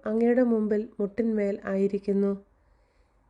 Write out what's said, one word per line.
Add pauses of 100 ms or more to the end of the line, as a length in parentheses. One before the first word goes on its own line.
അങ്ങയുടെ
മുമ്പിൽ (140)
മുട്ടിന്മേൽ
ആയിരിക്കുന്നു. (960)